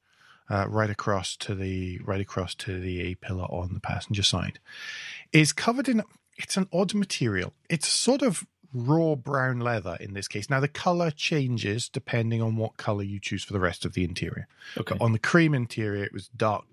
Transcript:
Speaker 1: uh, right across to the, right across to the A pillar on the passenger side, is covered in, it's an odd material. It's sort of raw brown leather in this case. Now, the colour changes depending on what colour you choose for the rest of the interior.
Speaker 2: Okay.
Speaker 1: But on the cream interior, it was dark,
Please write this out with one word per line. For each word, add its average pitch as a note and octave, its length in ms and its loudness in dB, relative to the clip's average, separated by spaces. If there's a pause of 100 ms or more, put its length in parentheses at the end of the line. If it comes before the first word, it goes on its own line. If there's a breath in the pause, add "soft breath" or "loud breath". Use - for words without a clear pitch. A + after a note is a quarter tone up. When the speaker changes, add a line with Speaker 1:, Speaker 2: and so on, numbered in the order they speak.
(480 soft breath)
Speaker 1:
uh, G2+ 200 2
right G#2+ 220 4
across G2+ 460 0
to - 180 -4
the, F#2 500 -2
right G2 160 0
across F#2 340 -4
to F#2 240 -6
the F2+ 220 -4
A F2+ 160 -4
pillar F#2 280 -4
on F2+ 300 -4
the G2 60 -6
passenger G2 420 -2
side, - 360 0 (760 loud breath)
is D#3 200 6
covered B3 360 -2
in, A3+ 140 2 (340)
it's - 200 -8
an F#3+ 160 0
odd F#3 220 2
material. A#2 580 0 (160)
It's - 200 0
sort - 340 2
of G#3+ 240 0 (280)
raw D3+ 400 4
brown C3 460 0
leather G#2+ 400 0
in G2+ 140 -10
this G2 140 -6
case. G#2 200 -6
Now, C3+ 120 2
the C#3+ 80 2
colour F3 420 0
changes A#2+ 800 0
depending A2+ 520 0
on A2+ 160 2
what A2 220 -2
colour G2+ 240 0
you G2 180 -6
choose - 240 -4
for - 80 -8
the G2 80 0
rest F2 240 2
of F2+ 80 -2
the F2+ 120 2
interior. E2+ 420 -4 (320 loud breath)
Speaker 2:
Okay. - 180 -2
Speaker 1:
But A#2 80 2
on A2+ 80 6
the A2 60 4
cream E3 360 6
interior, A2 500 -2
it - 80 -6
was F#2+ 160 -12
dark, A2 440 0